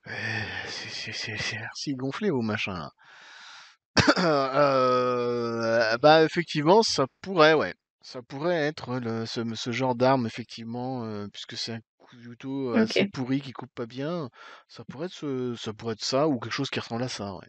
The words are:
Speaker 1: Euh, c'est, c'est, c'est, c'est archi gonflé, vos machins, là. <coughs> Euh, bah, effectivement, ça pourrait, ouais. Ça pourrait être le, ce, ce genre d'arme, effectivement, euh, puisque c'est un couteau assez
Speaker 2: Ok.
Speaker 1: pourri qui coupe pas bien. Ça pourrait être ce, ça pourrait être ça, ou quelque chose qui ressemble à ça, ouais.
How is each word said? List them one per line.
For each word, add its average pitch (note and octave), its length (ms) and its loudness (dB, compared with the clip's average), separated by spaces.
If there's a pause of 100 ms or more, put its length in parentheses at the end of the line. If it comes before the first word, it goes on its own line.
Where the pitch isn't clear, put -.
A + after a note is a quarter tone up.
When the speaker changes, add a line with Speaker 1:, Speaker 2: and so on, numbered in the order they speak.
Speaker 1:
Euh, G#2 60 -12 (540)
c'est, - 220 -10
c'est, - 240 -10
c'est, G#2+ 240 -8
c'est G#2+ 220 -6
archi A2+ 360 -8
gonflé, C3+ 360 -2
vos C3+ 100 2
machins, G#2+ 320 -2
là. E2 180 -8 (1040)
<coughs> - 220 4
Euh, B2 1800 2
bah, D#3 260 8
effectivement, D#3+ 580 4
ça C#3+ 240 2 (140)
pourrait, D#3+ 340 6
ouais. G2 200 2 (280)
Ça - 200 -12
pourrait D3+ 340 -2
être D3 420 -2
le, A2+ 280 -4
ce, A#2 160 -6 (120)
ce A#2+ 180 -6
genre B2+ 220 0
d'arme, B2+ 320 4
effectivement, A#2+ 760 -8
euh, G#2+ 280 -8
puisque - 240 -14
c'est - 160 -8
un A2+ 80 -8 (180)
couteau B2 760 -8
assez A3 300 4
Speaker 2:
Ok. G3+ 100 0
Speaker 1:
pourri C3+ 300 -2
qui C#3 100 -12
coupe - 220 -14
pas A#2+ 120 -6
bien. C#3 440 -6 (380)
Ça - 160 -18
pourrait D3 220 -10
être F#3+ 60 -10
ce, B2+ 440 -4
ça A2+ 180 -8
pourrait A2+ 180 -6
être G#2+ 120 -8
ça, C#3+ 240 2
ou C3+ 120 2
quelque A2+ 120 -8
chose C3+ 180 -2
qui B2 100 -2
ressemble A#2 220 -4
à C3 60 -2
ça, G2+ 260 -6
ouais. C#2 140 -14